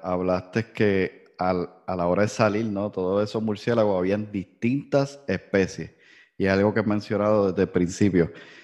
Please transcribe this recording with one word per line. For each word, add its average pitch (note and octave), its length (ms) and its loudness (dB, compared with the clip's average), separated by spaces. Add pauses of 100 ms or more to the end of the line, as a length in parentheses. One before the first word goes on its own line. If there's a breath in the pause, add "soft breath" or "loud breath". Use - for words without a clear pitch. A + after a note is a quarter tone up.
hablaste F#2 720 -2
que G2 520 0 (120)
al, F2+ 320 -2 (180)
a F#2 80 -4
la F2 120 -2
hora F2+ 160 2
de G#2+ 60 2
salir, G#2+ 360 0
¿no? G2+ 260 -4
Todos F#2+ 380 0
esos A2 120 -4
murciélagos G#2+ 560 0
habían G2+ 340 -2
distintas C3+ 960 -2
especies. F#2 640 -2 (440 soft breath)
Y F#2+ 100 -2
es F#2+ 40 2
algo G2+ 220 2
que A2+ 80 0
he - 20 -2
mencionado G#2 680 0
desde F#2 140 0
el F2 60 0
principio. F2 600 2 (320 loud breath)